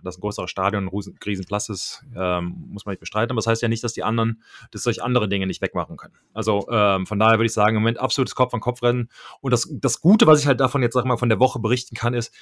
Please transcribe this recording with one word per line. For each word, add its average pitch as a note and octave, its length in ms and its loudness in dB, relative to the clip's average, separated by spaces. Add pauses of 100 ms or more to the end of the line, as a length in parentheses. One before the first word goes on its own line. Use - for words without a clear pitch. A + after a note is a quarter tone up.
dass F2+ 120 -8
ein F#2 40 -20
größeres G2+ 280 -6
Stadion, G2 360 0
ein F2+ 40 -4
riesen-, G2 380 -8
Riesenplatz G2+ 420 -4
ist, - 360 -10 (120)
ähm, F2+ 380 -2 (140)
muss - 180 -14
man G#2 60 -6
nicht F#2 80 -10
bestreiten. A2+ 320 -2
Aber A#2+ 60 -2
das A2 100 -2
heißt A2+ 120 2
ja A#2 60 -2
nicht, A2+ 160 -2
dass A#2+ 100 -4
die E2 120 -6
anderen, A2+ 400 -2 (260)
dass - 140 -10
solche A#2 180 -2
andere A#2+ 260 2
Dinge F#2+ 200 -2
nicht F2+ 120 -6
wegmachen E2+ 360 -4
können. - 180 -20 (200)
Also, G#2 360 -2
ähm, G2+ 340 2
von G#2 140 -4
daher A2 200 6
würde A#2 80 2
ich A2 60 -2
sagen, A2 240 2
im G#2+ 60 2
Moment A#2 160 0
absolutes B2+ 380 -2
Kopf-an-Kopf-Rennen. A#2+ 720 0 (320)
Und C3+ 100 -4
das, A#2+ 220 0
das B2 280 -2
Gute, F#3 280 6
was D3+ 120 8
ich C3 60 0
halt C3 140 2
davon C3 220 0
jetzt, A#2 120 2
sag A#2+ 100 2
mal, B2 120 0
von A#2+ 120 0
der G#2+ 120 2
Woche B2+ 180 2
berichten A2 380 -2
kann, A#2+ 180 -2
ist, A#2+ 280 -4